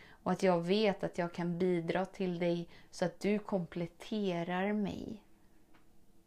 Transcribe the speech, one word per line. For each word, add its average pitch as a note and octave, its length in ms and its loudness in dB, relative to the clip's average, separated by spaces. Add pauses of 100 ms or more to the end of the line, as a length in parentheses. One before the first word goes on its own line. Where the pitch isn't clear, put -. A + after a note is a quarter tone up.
(240)
och F#3 80 0
att F#3 120 0
jag F3+ 180 6
vet F#3+ 420 2
att E3 140 -4
jag E3+ 160 -2
kan E3+ 240 -2
bidra F3 480 2
till F3+ 340 -4
dig E3+ 300 0 (220)
så - 140 -2
att F3 140 -4
du G#3 200 2
kompletterar F3+ 1300 -2
mig. G#3 500 -4 (1040)